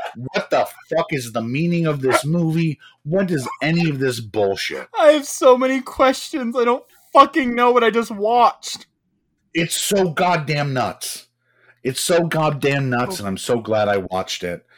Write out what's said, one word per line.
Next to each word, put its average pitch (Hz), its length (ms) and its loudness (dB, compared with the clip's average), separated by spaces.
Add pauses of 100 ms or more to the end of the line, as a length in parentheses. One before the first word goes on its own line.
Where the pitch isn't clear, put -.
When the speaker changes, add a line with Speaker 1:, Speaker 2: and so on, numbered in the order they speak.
(140)
Speaker 1:
What 127 360 -6
the 127 160 2 (220)
fuck 160 240 0
is 120 200 -4
the 117 100 -2
meaning 165 440 0
of 147 140 0
this 131 240 2
movie? 160 540 0 (240)
What 180 300 -2
is 131 160 -2 (120)
any 165 300 0
of 139 80 -4
this 127 220 -2
bullshit? 98 680 -2 (120)
Speaker 2:
I 320 100 6
have 294 180 4
so 254 320 4
many 262 220 0
questions. 262 760 -2
I 240 80 0
don't 240 200 0 (280)
fucking 269 420 4
know 240 180 4
what 240 100 4
I 226 80 4
just 226 220 -2
watched. 214 760 0 (680)
Speaker 1:
It's 165 220 -2
so 190 360 0
goddamn 147 640 0
nuts. - 540 -6 (560)
It's 127 180 -4
so 175 280 2
goddamn 143 600 0
nuts, 120 260 -2
Speaker 2:
Oh. - 60 -10
Speaker 1:
and 101 60 -6
I'm 95 100 -4
so 120 220 -2
glad 107 280 0
I 101 80 2
watched 92 480 -6
it. 87 200 -8 (140)